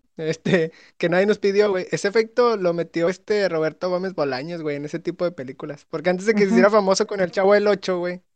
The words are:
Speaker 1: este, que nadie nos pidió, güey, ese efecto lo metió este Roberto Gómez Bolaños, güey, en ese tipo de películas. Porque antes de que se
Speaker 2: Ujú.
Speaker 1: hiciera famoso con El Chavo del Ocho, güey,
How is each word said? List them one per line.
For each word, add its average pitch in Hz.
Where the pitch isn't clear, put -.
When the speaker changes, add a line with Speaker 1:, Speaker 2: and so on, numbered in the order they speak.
Speaker 1:
este, 160
que 175
nadie 180
nos 208
pidió, 202
güey, 185
ese 170
efecto 226
lo 180
metió 170
este 202
Roberto 160
Gómez 185
Bolaños, 147
güey, 147
en 143
ese 156
tipo 175
de 170
películas. 139
Porque 160
antes 180
de 220
que 208
se 202
Speaker 2:
Ujú. 196
Speaker 1:
hiciera 208
famoso 202
con 202
El 175
Chavo 196
del 208
Ocho, 196
güey, 180